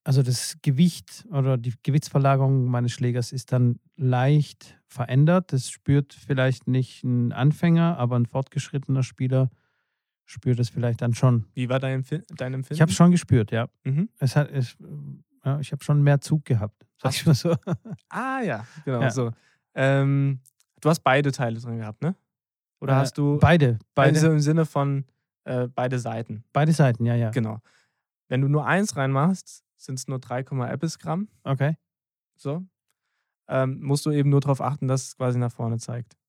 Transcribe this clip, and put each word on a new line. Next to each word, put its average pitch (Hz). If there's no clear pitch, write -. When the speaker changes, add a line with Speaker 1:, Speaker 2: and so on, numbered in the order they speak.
Speaker 1:
also 139
das 123
Gewicht -
oder 135
die 117
Gewichtsverlagerung 135
meines 120
Schlägers 123
ist 131
dann 123
leicht 135
verändert. 151
Das 131
spürt -
vielleicht 131
nicht 127
ein 120
Anfänger, 165
aber 123
ein 120
fortgeschrittener 135
Spieler 131
spürt -
es 117
vielleicht 120
dann 117
schon. 120
Speaker 2:
Wie 127
war 131
dein 131
Empfi-, 156
dein 127
Empfinden? 135
Speaker 1:
Ich 160
hab's 165
schon 175
gespürt, 123
ja. 113
Speaker 2:
Mhm. 147
Speaker 1:
Es 135
hat, 147
es, 135
ja, 139
ich 143
hab 143
schon 147
mehr 143
Zug 151
gehabt, 107
sag -
Speaker 2:
Ach. -
Speaker 1:
ich -
mal 165
so. 170
<laughs> -
Speaker 2:
Ah 262
ja, 120
genau 127
Speaker 1:
Ja. 123
Speaker 2:
so. 117
Ähm, 139
du 151
hast 160
beide 139
Teile 117
drin 117
gehabt, 107
ne? 170
Oder 135
Speaker 1:
Äh, -
Speaker 2:
hast 135
du 147
Speaker 1:
beide, 143
beide. 143
Speaker 2:
Also 160
im 151
Sinne 156
von, 143
äh, 123
beide 127
Seiten? 113
Speaker 1:
Beide 156
Seiten, 120
ja, 120
ja. 117
Speaker 2:
Genau. 110
Wenn 131
du 139
nur 143
eins 180
reinmachst, 139
sind's 131
nur 131
drei 123
Komma 127
etwas 160
Gramm. 170
Speaker 1:
Okay. 139
Speaker 2:
So. 165
Ähm, 131
musst 143
du 151
eben 143
nur 143
drauf 139
achten, 131
dass 131
es -
quasi 127
nach 120
vorne 117
zeigt. 117